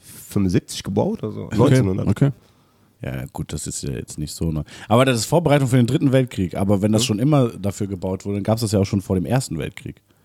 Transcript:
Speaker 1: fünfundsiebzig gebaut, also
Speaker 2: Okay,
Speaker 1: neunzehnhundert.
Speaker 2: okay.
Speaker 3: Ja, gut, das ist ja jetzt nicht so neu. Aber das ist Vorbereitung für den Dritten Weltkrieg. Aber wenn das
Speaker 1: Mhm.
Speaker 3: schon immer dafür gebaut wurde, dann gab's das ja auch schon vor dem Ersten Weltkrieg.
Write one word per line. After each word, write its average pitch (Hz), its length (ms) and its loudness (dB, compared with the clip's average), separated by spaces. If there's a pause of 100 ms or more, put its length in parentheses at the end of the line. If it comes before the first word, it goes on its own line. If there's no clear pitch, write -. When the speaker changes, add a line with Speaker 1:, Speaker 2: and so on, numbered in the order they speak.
Speaker 1:
fünfundsiebzig - 840 -4
gebaut, 120 400 -2
also 104 220 -8
Speaker 2:
Okay, - 100 -8
Speaker 1:
neunzehnhundert. 107 520 4
Speaker 2:
okay. 135 220 2 (720)
Speaker 3:
Ja, 65 300 -8
gut, - 200 -10
das 80 160 -8
ist - 160 -10
ja 71 80 -4
jetzt - 260 -10
nicht 76 160 -8
so 82 180 -4
neu. 76 100 -2 (260)
Aber 120 160 6
das 127 140 2
ist 107 80 -2
Vorbereitung 147 420 2
für 123 80 2
den 123 100 6
Dritten 131 260 2
Weltkrieg. 120 440 0
Aber 98 260 2
wenn 104 100 2
das 110 100 4
Speaker 1:
Mhm. 123 40 0
Speaker 3:
schon 104 140 0
immer 139 280 4
dafür 98 380 -6
gebaut 95 380 -6
wurde, 101 120 -4
dann 101 80 -4
gab's 110 160 0
das 110 120 -2
ja 104 80 4
auch 98 60 4
schon 101 140 0
vor 95 160 -2
dem 90 80 0
Ersten 117 340 -2
Weltkrieg. - 380 -8 (280)